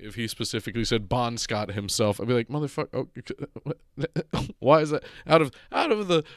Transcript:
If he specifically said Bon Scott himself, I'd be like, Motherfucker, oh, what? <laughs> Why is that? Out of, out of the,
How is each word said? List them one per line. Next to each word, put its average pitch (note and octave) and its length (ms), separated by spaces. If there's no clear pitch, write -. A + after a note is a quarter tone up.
If G#2 140
he A2+ 120
specifically A2+ 560
said A2 240
Bon A#2+ 300
Scott G#2 340
himself, G2+ 480
I'd G2+ 80
be B2 60
like, A#2 160
Motherfucker, D3+ 440
oh, B2+ 140
what? - 140
<laughs> - 80
Why D3 220
is D3+ 80
that? D3 140
Out D#3+ 140
of, C3+ 100
out - 200
of G#3+ 160
the, E3 160